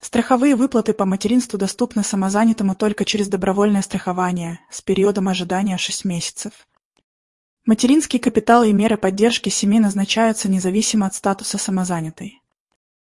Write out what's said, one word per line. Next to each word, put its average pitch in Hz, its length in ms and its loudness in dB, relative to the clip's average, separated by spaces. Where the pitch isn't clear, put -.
Страховые 254 540 2
выплаты 226 380 0
по 202 120 -2
материнству 208 520 0
доступны 208 460 -2
самозанятому 202 720 0
только 208 320 -2
через 208 220 -2
добровольное 196 540 2
страхование 180 760 -4
с - 100 -14
периодом 190 460 0
ожидания 185 500 -2
шесть - 280 -6
месяцев. - 640 -8
Материнский 247 520 2
капитал 233 460 4
и 214 100 4
меры 208 240 2
поддержки 202 520 0
семьи 208 300 2
назначаются 214 680 0
независимо 190 560 0
от 190 100 -4
статуса 196 420 -4
самозанятой. 180 840 -6